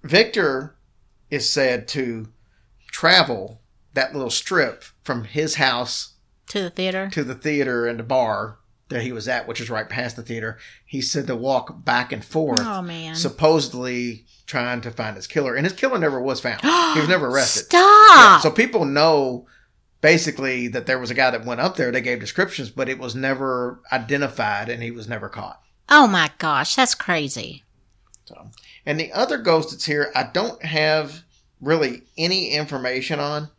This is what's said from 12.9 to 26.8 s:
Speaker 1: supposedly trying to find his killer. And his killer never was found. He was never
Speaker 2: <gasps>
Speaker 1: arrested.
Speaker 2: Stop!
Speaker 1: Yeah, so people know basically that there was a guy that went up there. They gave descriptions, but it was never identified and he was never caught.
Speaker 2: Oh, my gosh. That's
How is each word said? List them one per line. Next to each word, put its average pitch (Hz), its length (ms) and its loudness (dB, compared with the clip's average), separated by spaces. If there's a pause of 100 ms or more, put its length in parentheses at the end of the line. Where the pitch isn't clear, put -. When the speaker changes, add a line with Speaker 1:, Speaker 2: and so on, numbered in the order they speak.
Speaker 1:
supposedly 127 1120 -2 (200)
trying 123 360 -4
to 120 80 -10
find 110 260 -8
his - 100 -16
killer. 135 280 -2
And 139 100 -2
his 190 80 -2
killer 254 260 -2
never 143 220 -2
was 131 200 -4
found. 113 200 -6
He 320 400 2
was 151 80 0
never 160 200 0
Speaker 2:
<gasps> - 20 -4
Speaker 1:
arrested. - 360 0
Speaker 2:
Stop! 415 520 10
Speaker 1:
Yeah, 196 220 12
so 156 100 4
people 226 340 2
know 139 600 2 (560)
basically 139 680 2
that 117 160 -6
there 131 140 -2
was 120 120 -8
a 127 40 -6
guy 131 160 4
that 117 160 -6
went 120 140 -6
up - 160 -2
there. 127 140 -2
They 127 120 -2
gave 123 180 -4
descriptions, 139 480 -6
but 127 220 -6
it 131 80 -8
was 123 160 -12
never 131 680 -4 (100)
identified 117 800 -4
and 117 140 -8
he 117 80 -8
was 113 180 -14
never 104 220 -10
caught. - 320 -16 (260)
Speaker 2:
Oh, 294 180 8
my 170 320 2
gosh. 147 360 -2
That's 254 200 2